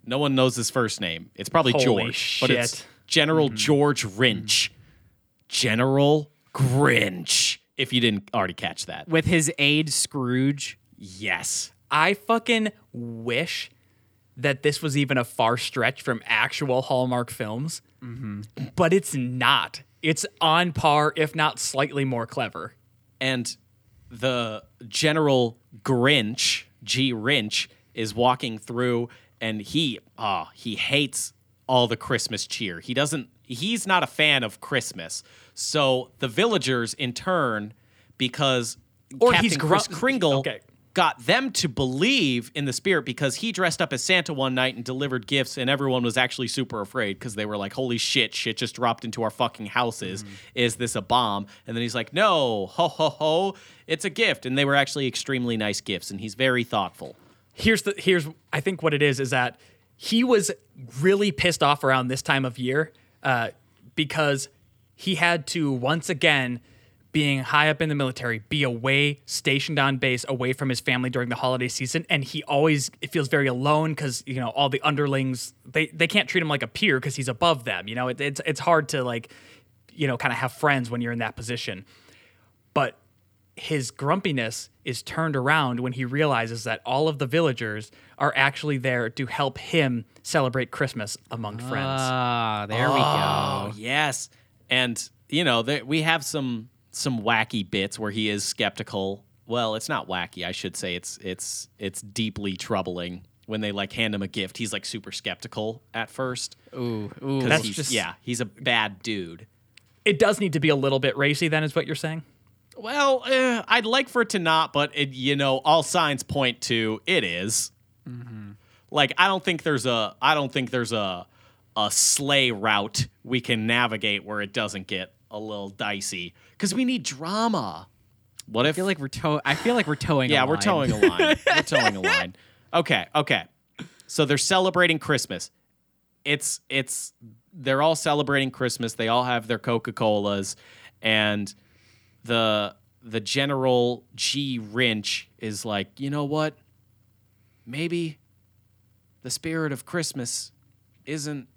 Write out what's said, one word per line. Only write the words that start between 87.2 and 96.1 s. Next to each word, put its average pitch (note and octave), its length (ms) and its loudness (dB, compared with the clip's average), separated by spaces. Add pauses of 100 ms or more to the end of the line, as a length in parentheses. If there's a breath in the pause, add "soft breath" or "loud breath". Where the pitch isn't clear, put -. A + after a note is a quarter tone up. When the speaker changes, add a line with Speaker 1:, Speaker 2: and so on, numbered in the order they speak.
Speaker 2:
villagers A#2 640 -2 (260 soft breath)
are C#3+ 180 0
actually C#3 420 0
there B2 320 0
to C3 160 -4
help C3+ 320 -2
him B2+ 480 0 (180 soft breath)
celebrate B2+ 480 0
Christmas A#2 460 -4 (140)
among A2+ 260 -8
friends. C3 440 -4
Speaker 3:
Ah, A#2+ 680 0
there A#2+ 180 2
Speaker 1:
Oh, C3 60 4
Speaker 3:
we C#3 60 4 (720)
go. G#2+ 60 -12
Speaker 1:
yes. C3 520 -2 (400 soft breath)
And, B2+ 400 0 (180)
you D#3 160 0
know, A#2+ 180 2
there, B2 220 -2
we D#3 200 -2
have D#3+ 200 0